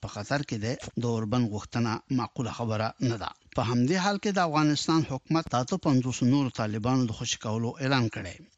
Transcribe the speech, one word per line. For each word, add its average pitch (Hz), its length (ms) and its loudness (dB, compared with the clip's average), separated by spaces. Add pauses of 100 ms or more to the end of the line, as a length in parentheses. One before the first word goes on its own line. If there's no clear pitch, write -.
په 104 120 -10
خطر 131 340 -4
کې 120 160 -2
دی، 120 100 -2 (260)
د 120 40 0 (140)
اوربند 113 340 0
غوښتنه 113 380 -2 (280)
معقوله - 400 -4
خبره 110 280 -2 (220)
نه 113 120 -2
ده. 85 80 -6 (260)
په 131 140 2
همدې 123 340 4
حال 202 200 2
کې 208 100 2
د 196 140 2
افغانستان 151 540 4 (100)
حکومت 156 400 -2
د - 100 2
اته 151 240 -2
پنځوس 127 320 2 (160)
نورو 139 160 4 (100)
طالبانو 117 480 0
د 110 100 -4
خوشي - 280 -4
کولو 113 240 0 (120)
اعلان 131 240 2 (100)
کړی. 87 200 -8 (220)